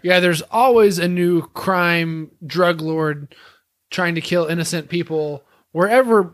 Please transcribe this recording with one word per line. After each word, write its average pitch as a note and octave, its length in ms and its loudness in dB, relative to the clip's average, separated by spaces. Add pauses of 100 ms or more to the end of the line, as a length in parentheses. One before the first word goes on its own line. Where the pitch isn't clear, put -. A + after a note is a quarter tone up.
Yeah, F3+ 180 2
there's F3 220 0
always A3 580 4
a F3 80 0
new F3 400 0
crime E3+ 800 -2 (160)
drug E3+ 340 0
lord D#3 540 -6 (560)
trying E3+ 240 -2
to E3 60 -4
kill F3 260 -2
innocent E3 440 -4
people D#3 520 -6 (300)
wherever, G#3 600 2